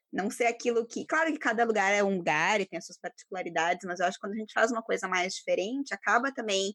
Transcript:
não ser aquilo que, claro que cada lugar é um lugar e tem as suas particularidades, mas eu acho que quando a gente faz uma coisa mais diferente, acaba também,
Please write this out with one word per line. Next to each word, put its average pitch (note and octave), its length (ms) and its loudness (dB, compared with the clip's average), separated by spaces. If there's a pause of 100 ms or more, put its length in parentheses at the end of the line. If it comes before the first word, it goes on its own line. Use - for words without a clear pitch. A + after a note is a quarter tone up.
(100)
não F#3+ 200 -2
ser A#3+ 160 0
aquilo A#3 400 0
que, - 180 -8
claro D#4+ 260 2
que D4+ 80 -2
cada A#3 280 2
lugar G3+ 260 2
é G#3 100 4
um G3 140 2
lugar E3+ 460 2
e F#3 40 -4
tem E3+ 120 -10
as - 80 -10
suas - 120 -20
particularidades, F3 880 -2
mas F3 140 -6
eu F3 60 4
acho F#3+ 100 -2
que - 100 -18
quando G3 60 -6
a A3 60 -6
gente G#3+ 160 -10
faz A3+ 180 4
uma A3+ 100 -4
coisa G3 240 -2
mais F#3 280 0
diferente, G#3 580 -2
acaba A#3+ 400 2
também, G3+ 420 -2